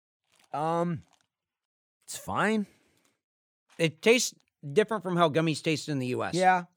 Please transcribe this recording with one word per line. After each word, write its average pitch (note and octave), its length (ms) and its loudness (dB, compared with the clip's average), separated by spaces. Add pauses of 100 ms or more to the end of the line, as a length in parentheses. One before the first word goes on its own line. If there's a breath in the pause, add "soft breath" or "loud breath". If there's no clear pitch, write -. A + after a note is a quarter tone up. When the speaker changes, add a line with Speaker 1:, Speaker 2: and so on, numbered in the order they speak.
(520)
Speaker 1:
Um, E3 500 -2 (1040)
it's - 100 -12
fine. G3 500 -2 (1120)
Speaker 2:
It E3 240 -2
tastes A3+ 320 2 (380)
different G#3 300 0
from F3+ 140 -2
how E3+ 120 6
gummies D#3 340 0
taste D#3 260 -2
in D3 100 -4
the B2+ 100 -4
U A#2+ 160 -4
S. F#2 100 -4
Speaker 1:
Yeah. F#3 300 4 (120)